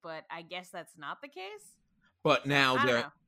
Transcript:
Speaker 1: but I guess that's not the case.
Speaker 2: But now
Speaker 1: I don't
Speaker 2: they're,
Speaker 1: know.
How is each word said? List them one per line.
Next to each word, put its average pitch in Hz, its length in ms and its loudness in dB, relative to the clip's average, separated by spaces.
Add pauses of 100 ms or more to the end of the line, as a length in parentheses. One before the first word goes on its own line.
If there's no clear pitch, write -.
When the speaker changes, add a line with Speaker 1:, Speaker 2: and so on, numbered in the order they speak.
Speaker 1:
but 160 280 -10
I 170 120 -10
guess 180 280 -12
that's 170 280 -14
not 147 240 -10
the 294 60 -16
case. 392 500 -16 (460)
Speaker 2:
But 143 220 4
now 139 300 4
Speaker 1:
I 185 100 4
don't 123 100 4
Speaker 2:
they're, 120 80 0
Speaker 1:
know. 151 80 -12 (160)